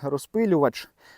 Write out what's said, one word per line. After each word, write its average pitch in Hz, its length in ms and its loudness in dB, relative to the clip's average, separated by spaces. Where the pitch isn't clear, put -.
розпилювач". 143 840 0